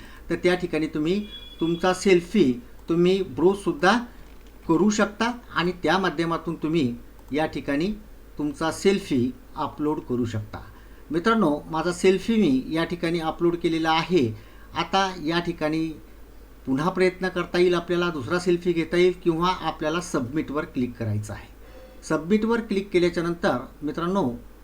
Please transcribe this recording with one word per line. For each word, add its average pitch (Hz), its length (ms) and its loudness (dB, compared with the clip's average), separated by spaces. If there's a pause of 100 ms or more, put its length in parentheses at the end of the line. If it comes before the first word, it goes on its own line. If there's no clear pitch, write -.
(300)
तर 170 40 0
त्या 180 200 2
ठिकाणी 170 320 -2
तुम्ही 170 400 0 (340)
तुमचा 170 340 2
सेल्फी 175 680 4 (280)
तुम्ही 175 340 4
ब्राउजसुद्धा 175 760 2 (680)
करू 170 220 4
शकता 220 480 0 (160)
आणि 170 180 0 (100)
त्या 160 160 4
माध्यमातून 165 560 -2
तुम्ही 151 400 0 (380)
या 151 140 0
ठिकाणी 151 460 -2 (460)
तुमचा 151 340 -2
सेल्फी 156 580 2 (260)
अपलोड 151 440 -2
करू 123 240 -2
शकता. 107 340 -6 (520)
मित्रांनो, 170 500 2 (100)
माझा 160 220 -2
सेल्फी 190 440 2
मी 151 380 2
या 165 100 2
ठिकाणी 170 360 -2
अपलोड 170 360 0
केलेला 165 340 0
आहे. 160 480 2 (360)
आता 185 400 0 (100)
या 165 140 -2
ठिकाणी 160 500 -2 (760)
पुन्हा 143 240 0
प्रयत्न 185 380 0
करता 175 300 -4
येईल, 180 160 6
आपल्याला 175 360 0
दुसरा 156 280 -2
सेल्फी 175 340 0
घेता 165 240 0
येईल 180 160 6 (120)
किंवा 170 240 2 (120)
आपल्याला 160 400 -2
सबमिटवर 143 640 -4
क्लिक 123 320 -4
करायचं 104 360 -4
आहे. - 160 -14 (540)
सबमिटवर 214 580 0
क्लिक 202 320 -4
केल्याच्यानंतर 170 760 0 (160)
मित्रांनो, 165 500 -2 (320)